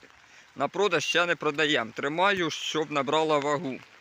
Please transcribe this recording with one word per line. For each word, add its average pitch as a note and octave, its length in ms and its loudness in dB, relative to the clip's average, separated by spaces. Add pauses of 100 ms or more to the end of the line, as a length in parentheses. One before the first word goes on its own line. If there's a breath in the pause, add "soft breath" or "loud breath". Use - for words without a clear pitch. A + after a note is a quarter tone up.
(560 loud breath)
На C3+ 120 -2
продаж E3+ 380 0
ще E3+ 200 2
не F3 100 0
продаємо. D3 600 0
Тримаю, E3+ 540 0
щоб D3+ 420 -4
набрала D3+ 460 2
вагу. C#3 420 -2 (220)